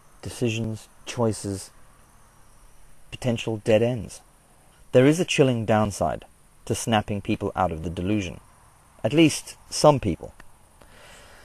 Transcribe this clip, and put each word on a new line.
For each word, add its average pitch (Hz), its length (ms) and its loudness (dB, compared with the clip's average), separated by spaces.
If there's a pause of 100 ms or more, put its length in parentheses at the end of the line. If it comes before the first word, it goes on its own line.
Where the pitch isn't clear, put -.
(220)
Decisions, 113 680 -6 (160)
choices, 104 680 -4 (1400)
potential 117 540 -4
dead 110 180 6
ends. 120 380 -4 (720)
There 127 140 6
is 156 120 4
a 180 60 0
chilling 127 400 2
downside 101 600 0 (420)
to 117 80 -2
snapping 107 460 -2
people 104 360 -4
out 90 160 0
of 80 100 -8
the 85 80 -6
delusion. 92 480 -4 (640)
At 120 100 -2
least, 156 440 2 (140)
some 147 280 4
people. 85 360 -4 (1120)